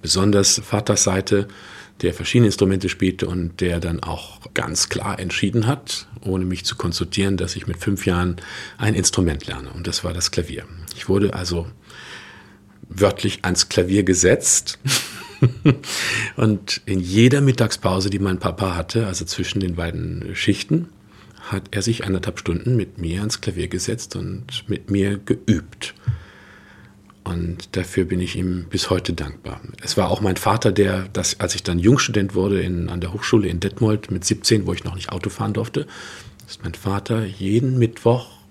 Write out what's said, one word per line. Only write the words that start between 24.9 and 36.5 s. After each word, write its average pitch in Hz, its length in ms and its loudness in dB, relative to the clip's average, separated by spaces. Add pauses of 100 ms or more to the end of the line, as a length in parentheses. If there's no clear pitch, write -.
mir 98 260 2
geübt. - 800 -2 (1300)
Und 87 520 -6
dafür 90 300 0
bin 90 160 -2
ich 90 160 -4
ihm 90 320 -2
bis - 200 -2
heute 90 220 0
dankbar. 71 480 -8 (220)
Es - 160 -2
war 104 120 2
auch 92 120 0
mein 95 160 2
Vater, 107 340 4
der, 95 400 2
das, - 300 -2
als 92 140 0
ich - 80 -6
dann 87 140 0
Jungstudent 101 580 4
wurde 95 260 2
in, 87 260 -2
an 85 140 -4
der 87 120 -4
Hochschule 104 360 4
in 87 100 -2
Detmold 107 520 0
mit 87 120 -2
siebzehn, - 420 2
wo 90 60 -2
ich - 140 -6
noch 87 100 -6
nicht - 160 -8
Auto 92 180 -6
fahren 107 240 -4
durfte, 113 340 -4 (600)
ist - 160 -16